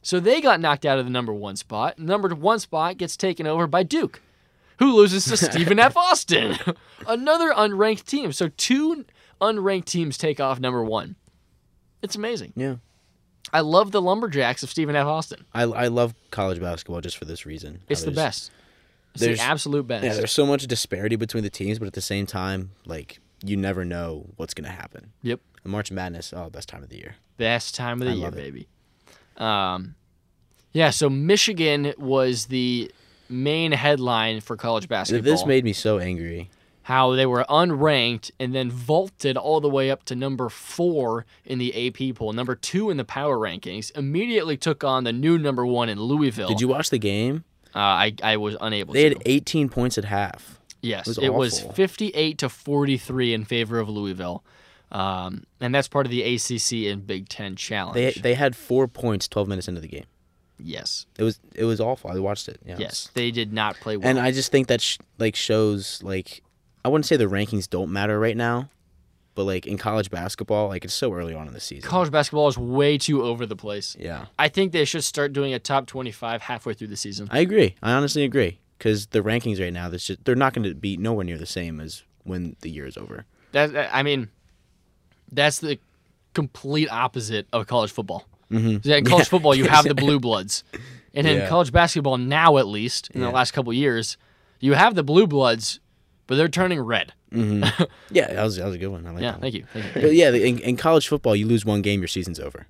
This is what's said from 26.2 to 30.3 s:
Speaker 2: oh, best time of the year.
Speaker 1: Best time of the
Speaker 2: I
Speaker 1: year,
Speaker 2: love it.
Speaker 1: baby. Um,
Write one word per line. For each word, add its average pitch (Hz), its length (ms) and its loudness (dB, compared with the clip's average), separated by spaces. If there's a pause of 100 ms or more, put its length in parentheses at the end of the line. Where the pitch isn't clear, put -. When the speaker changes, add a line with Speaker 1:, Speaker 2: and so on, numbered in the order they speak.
Speaker 2:
oh, 85 140 -12
best - 200 -16
time 71 140 -18
of - 60 -20
the - 80 -20
year. - 180 -18 (220)
Speaker 1:
Best 117 360 -2
time 120 280 -8
of 127 40 -6
the 127 60 -2
Speaker 2:
I 117 40 -2
Speaker 1:
year, - 100 -6
Speaker 2:
love 85 120 -8
it. 69 60 -12
Speaker 1:
baby. 69 240 -16 (680)
Um, 98 580 -4 (800)